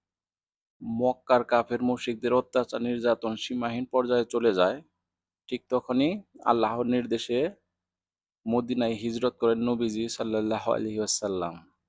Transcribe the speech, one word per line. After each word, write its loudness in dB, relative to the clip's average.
মক্কার 2
কাফের 2
মুশরিকদের -2
অত্যাচার 0
নির্যাতন 0
সীমাহীন -4
পর্যায়ে 2
চলে 2
যায়, 2
ঠিক -8
তখনই 0
আল্লাহর 2
নির্দেশে -2
মদিনায় 0
হিজরত -2
করেন 4
নবীজি -2
সাল্লাল্লাহু -2
আলাইহি -2
ওয়াসাল্লাম। -2